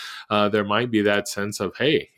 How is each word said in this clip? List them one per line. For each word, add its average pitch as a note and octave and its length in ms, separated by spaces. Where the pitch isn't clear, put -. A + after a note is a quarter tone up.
uh, G#2 200
there G#2 160
might A2+ 260
be G#2+ 120
that G2+ 260
sense G2+ 320
of, F#2 160
"Hey, B2+ 400